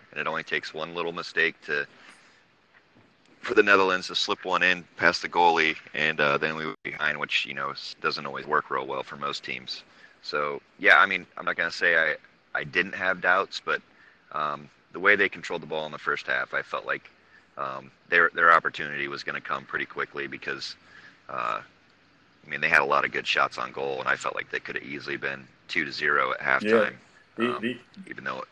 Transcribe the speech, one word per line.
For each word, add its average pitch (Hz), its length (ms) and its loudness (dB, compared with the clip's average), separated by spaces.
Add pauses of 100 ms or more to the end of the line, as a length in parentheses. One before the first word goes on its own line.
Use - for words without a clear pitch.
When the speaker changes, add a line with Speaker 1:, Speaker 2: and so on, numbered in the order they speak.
(120)
Speaker 1:
and - 80 -8
it 76 80 4
only 80 160 -2
takes - 300 -4
one 78 220 -8
little 85 160 -2
mistake 82 440 0 (100)
to 73 200 -2 (1600)
for - 120 -6
the 107 100 6
Netherlands 95 440 4
to 90 80 -6
slip - 300 -2
one 90 180 0
in 90 200 2 (140)
past 85 240 2
the 78 80 -6
goalie, 82 460 4 (180)
and, 78 260 0
uh, 71 180 4
then 78 180 -2
we 78 100 -4
were 78 180 -6
behind, 76 340 -4
which, - 280 -2
you 69 80 -10
know, 69 180 -6
s-, - 300 -12
doesn't 76 240 -2
always 69 200 -10
work 73 240 0
real 65 160 -4
well 67 180 -4
for - 120 -14
most 71 280 -6
teams. 64 400 -12 (380)
So, 73 400 -4 (160)
yeah, 95 220 8
I 92 60 8
mean, 92 200 0 (120)
I'm - 80 -10
not 87 100 -2
gonna 85 160 -2
say 85 260 2
I, 78 180 2 (380)
I 71 100 -4
didn't 87 320 -2
have 92 260 -2
doubts, 92 420 2
but, 76 180 -2 (520)
um, 73 360 -6 (220)
the 82 80 -12
way 101 160 6
they 98 140 4
controlled 85 320 -8
the 76 60 -12
ball 78 180 -4
in 78 60 -8
the 73 60 -8
first 71 300 -4
half, 65 260 -2
I 69 80 -2
felt - 240 -8
like, 71 240 -6 (480)
um, 67 340 -8 (180)
their, 85 240 6
their 85 180 6
opportunity 73 560 2
was 69 160 -8
gonna 71 180 -6
come 67 240 -6
pretty 71 200 -4
quickly 71 420 -6
because, 69 480 -10 (540)
uh, 58 320 -4 (840)
I 76 40 -16
mean, 71 120 -6
they 78 80 2
had 80 120 6
a 69 40 4
lot 69 200 4
of 64 60 -2
good 65 160 -4
shots 69 300 0
on 62 140 -6
goal, 67 280 -4
and 64 80 -6
I 67 80 2
felt - 180 -4
like - 160 -6
they - 100 -4
could - 160 -8
have - 80 -8
easily 69 340 -8
been 67 300 -8 (200)
two 80 180 -2
to 71 60 -6
zero 71 400 2
at - 80 -4
Speaker 2:
Yeah. - 60 -6
Speaker 1:
halftime, 69 480 4 (420)
Speaker 2:
The, 120 200 0
Speaker 1:
um, 123 60 -8
Speaker 2:
the 120 160 -4 (320)
Speaker 1:
even - 140 -14
though, 65 280 -6